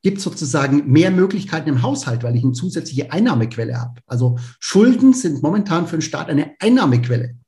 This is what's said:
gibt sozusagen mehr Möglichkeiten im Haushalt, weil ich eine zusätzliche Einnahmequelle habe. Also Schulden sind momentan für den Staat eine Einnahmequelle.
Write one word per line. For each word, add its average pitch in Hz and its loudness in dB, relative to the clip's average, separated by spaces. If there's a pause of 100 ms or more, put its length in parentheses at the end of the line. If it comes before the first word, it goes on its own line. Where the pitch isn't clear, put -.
gibt 196 -2
sozusagen 139 -2
mehr 170 6
Möglichkeiten 180 -2
im 131 0
Haushalt, 127 -4
weil 120 -2
ich 120 0
eine 131 0
zusätzliche 156 -6
Einnahmequelle 120 -2
habe. - -10
Also 123 0 (220)
Schulden 254 4
sind 147 -2
momentan 175 0
für 160 -4
den 156 -2
Staat - -8
eine 147 -2
Einnahmequelle. 131 2 (120)